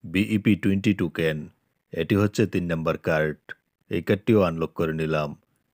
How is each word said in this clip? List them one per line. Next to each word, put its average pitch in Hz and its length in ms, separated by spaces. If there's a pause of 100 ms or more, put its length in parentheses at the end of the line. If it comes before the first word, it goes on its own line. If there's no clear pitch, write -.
বিইপি 104 520
টোয়েন্টি 98 380
টোকেন, 80 440 (560)
এটি 82 220
হচ্ছে 104 320
তিন 87 220
নম্বর 80 280
কার্ড। 78 420 (520)
এই 90 100
কার্ডটিও 107 420
আনলক 82 300
করে 82 200
নিলাম। 78 360 (440)